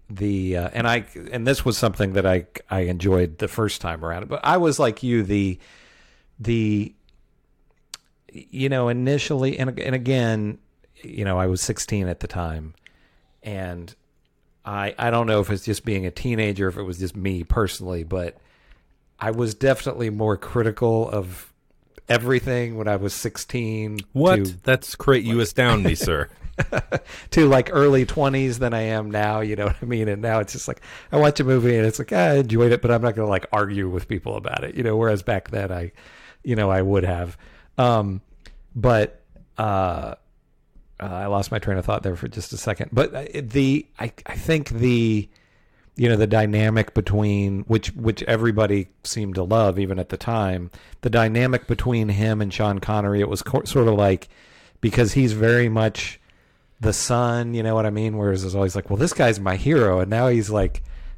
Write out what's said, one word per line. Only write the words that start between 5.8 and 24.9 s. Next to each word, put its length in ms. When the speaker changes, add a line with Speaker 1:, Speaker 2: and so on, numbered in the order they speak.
Speaker 1:
the, 540
you 380
know, 200
initially, 680
and, 220
and 160
again, 640
you 240
know, 140
I 80
was 140
sixteen 460
at 120
the 80
time, 480
and 540
I, 360
I 100
don't 160
know 140
if 100
it's 160
just 200
being 200
a 60
teenager, 560
if 100
it 60
was 160
just 160
me 280
personally, 600
but 340
I 120
was 240
definitely 560
more 260
critical 720
of 420
everything 680
when 100
I 100
was 160
sixteen. 880
Speaker 2:
What? 320
Speaker 1:
To 180
Speaker 2:
That's 320